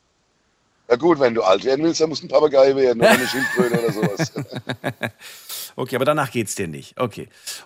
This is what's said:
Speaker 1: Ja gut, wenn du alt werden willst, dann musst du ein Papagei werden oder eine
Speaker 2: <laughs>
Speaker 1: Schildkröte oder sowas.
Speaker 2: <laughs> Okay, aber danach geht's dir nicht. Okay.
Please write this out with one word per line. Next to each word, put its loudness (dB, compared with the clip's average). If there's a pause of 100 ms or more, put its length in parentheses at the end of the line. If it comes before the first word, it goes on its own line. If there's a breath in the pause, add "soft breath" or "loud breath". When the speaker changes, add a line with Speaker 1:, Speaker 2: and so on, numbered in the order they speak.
(880)
Speaker 1:
Ja 4
gut, 2
wenn 2
du -2
alt 2
werden 0
willst, 0
dann 2
musst -6
du -14
ein -12
Papagei 4
werden 2
oder 6
eine 2
Speaker 2:
<laughs> -
Speaker 1:
Schildkröte -2
oder -2
sowas. -4
Speaker 2:
<laughs> -8 (1300 loud breath)
Okay, -8
aber 0
danach 0
geht's -4
dir -6
nicht. -14
Okay. -6 (360 loud breath)